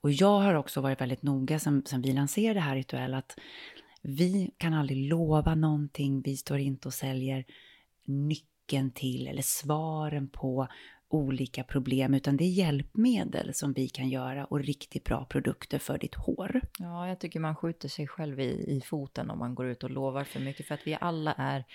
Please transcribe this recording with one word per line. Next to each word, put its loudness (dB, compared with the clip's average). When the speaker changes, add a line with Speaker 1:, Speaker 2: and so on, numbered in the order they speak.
Speaker 1:
Och 2
jag 6
har 6
också 0
varit 0
väldigt -2
noga 2
sen, 2
sen -2
vi 2
lanserade 2
det 2
här 0
Rituell, -4
att -8
vi 2
kan 2
aldrig 0
lova 4
någonting, 2
vi -2
står -2
inte -2
och -8
säljer -2
nyckeln -2
till -4
eller -4
svaren -2
på -2
olika 0
problem, 2
utan 4
det 4
är 6
hjälpmedel 2
som -2
vi 0
kan -2
göra -4
och 0
riktigt -4
bra 0
produkter -2
för -4
ditt -6
hår. 0
Speaker 2:
Ja, -6
jag -4
tycker -6
man -2
skjuter -4
sig -6
själv -6
i, -2
i -2
foten -6
om -6
man -4
går -4
ut -6
och -6
lovar -4
för -10
mycket, -8
för -6
att -8
vi -2
alla -2
är, -2